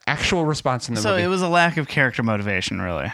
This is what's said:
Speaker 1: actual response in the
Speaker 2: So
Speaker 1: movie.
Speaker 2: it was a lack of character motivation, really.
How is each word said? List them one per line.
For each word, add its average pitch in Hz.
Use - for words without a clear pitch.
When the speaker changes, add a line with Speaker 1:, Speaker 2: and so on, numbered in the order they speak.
Speaker 1:
actual 160
response 139
in 120
the 110
Speaker 2:
So 214
Speaker 1:
movie. 180
Speaker 2:
it 175
was 185
a 180
lack 170
of 151
character 127
motivation, 101
really. 85